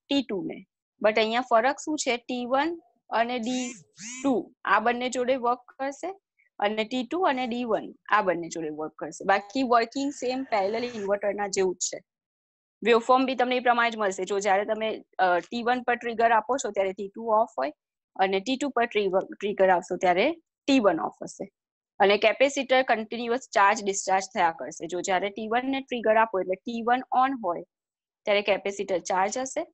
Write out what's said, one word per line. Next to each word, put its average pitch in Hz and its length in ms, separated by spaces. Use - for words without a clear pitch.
ટી 277 140
ટુ 185 200
ને. 185 220
But 214 140
અહીંયા 226 220
ફરક 254 380
શું 302 180
છે? 240 200
ટી 247 280
વન 302 360
અને 233 300
ડી 247 340
ટુ 262 320
આ 202 140
બંને 240 300
જોડે 254 260
work 240 240
કરશે 285 600
અને 214 240
ટી 254 200
ટુ 320 180
અને 262 260
ડી 240 160
વન 185 300
આ 208 120
બંને 170 280
જોડે 160 200
work 151 220
કરશે. 165 340
બાકી 208 380
working 247 480
same 254 320
parallel 220 400
ઇન્વર્ટરના 202 640
જેવું 190 280
જ - 20
છે. - 240
Waveform 240 420
બી 254 100
તમને 247 200
એ 254 40
પ્રમાણે 233 320
જ 220 60
મળશે. 190 260
જો 196 160
જ્યારે 202 260
તમે, 220 380
અ, 180 200
ટી 233 240
વન 240 200
પર 240 120
trigger 233 360
આપો 233 260
છો 214 140
ત્યારે 196 220
ટી 196 140
ટુ 226 200
ઓફ 220 200
હોય 277 160
અને 196 240
ટી 240 180
ટુ 285 120
પર 233 160
trigger, 196 340
trigger 196 300
આપશો 180 260
ત્યારે 185 360
ટી 269 120
વન 185 200
ઓફ - 140
હશે. - 280
અને 202 180
capacitor 262 640
continuous 233 720
charge 208 320
discharge 196 400
થયા 170 160
કરશે. 160 360
જો 175 140
જ્યારે 185 280
ટી 220 180
વન 254 240
ને 269 100
trigger 220 360
આપો 220 220
એટલે 180 160
T 233 260
one 240 220
on 262 280
હોય 170 180
ત્યારે 208 160
capacitor 196 580
charge 190 380
હશે 269 360